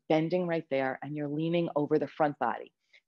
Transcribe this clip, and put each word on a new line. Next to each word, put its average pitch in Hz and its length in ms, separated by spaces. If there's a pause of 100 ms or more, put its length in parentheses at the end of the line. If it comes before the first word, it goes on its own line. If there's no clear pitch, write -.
(100)
bending 165 360
right 165 220
there, 135 340
and 147 140
you're 147 120
leaning 165 460
over 147 240
the 147 80
front 147 320
body. - 320 (380)